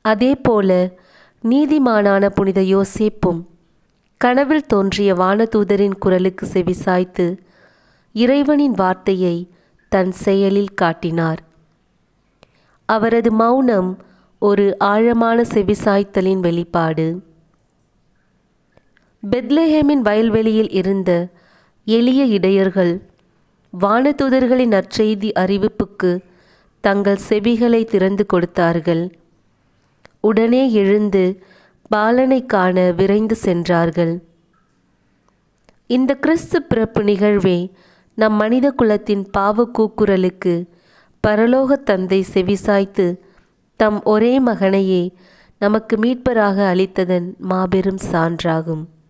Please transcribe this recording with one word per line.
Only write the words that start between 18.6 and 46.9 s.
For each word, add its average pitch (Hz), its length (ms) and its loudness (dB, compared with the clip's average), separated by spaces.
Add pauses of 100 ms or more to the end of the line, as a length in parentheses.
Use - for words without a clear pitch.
பெத்லஹேமின் 294 720 2
வயல்வெளியில் 220 680 2
இருந்த 185 580 -2 (580)
எளிய 247 380 2
இடையர்கள் 190 760 0 (800)
வானதூதர்களின் 254 960 2
நற்செய்தி 214 560 -2
அறிவிப்புக்கு 190 880 -2 (600)
தங்கள் 202 380 0 (100)
செவிகளை 226 560 0
திறந்து 196 420 0
கொடுத்தார்கள். 170 920 -2 (1000)
உடனே 233 520 2
எழுந்து 196 680 2 (460)
பாலனை 247 580 0
காண 185 440 2
விரைந்து 202 460 0
சென்றார்கள். 170 840 -2 (1600)
இந்த 254 280 0
கிறிஸ்து 311 480 -2
பிறப்பு 220 420 -2
நிகழ்வே 190 680 0 (440)
நம் 220 200 0
மனித 240 360 2
குலத்தின் 208 600 0
பாவ 208 480 0
கூக்குரலுக்கு 185 880 0 (600)
பரலோக 240 460 2
தந்தை 190 600 0
செவிசாய்த்து 196 760 0 (680)
தம் 208 260 0
ஒரே 233 380 2
மகனையே 190 720 0 (480)
நமக்கு 214 380 -2
மீட்பராக 226 600 0 (100)
அளித்ததன் 185 720 -2